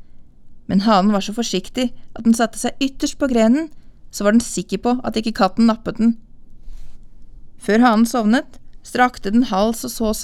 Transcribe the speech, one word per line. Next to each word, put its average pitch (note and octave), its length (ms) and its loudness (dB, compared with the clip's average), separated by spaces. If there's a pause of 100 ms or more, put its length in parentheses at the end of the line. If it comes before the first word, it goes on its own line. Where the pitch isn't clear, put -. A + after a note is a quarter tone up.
(680)
Men G3 160 0
hanen G#3 320 4
var F#3+ 80 0
så - 80 -8
forsiktig A#3 640 -4 (240)
at A3+ 100 -4
den A3+ 80 6
satte A3+ 240 -2
seg - 240 -4
ytterst C#4 380 -4
på C#4 100 0
grenen, A#3+ 400 4 (400)
så G3+ 160 -2
var G#3 80 4
den A#3 80 6
sikker - 400 -6
på B3 240 0
at - 80 -4
ikke A3 240 -4
katten A3+ 320 4
nappet - 320 -4
den. A#3 140 4 (1400)
Før G#3 320 2
hanen A3+ 220 4
sovnet, A#3+ 500 0 (240)
strakte A#3+ 480 -2
den A#3+ 220 2
hals A3 340 0
og A#3 60 -10
så A3 300 -2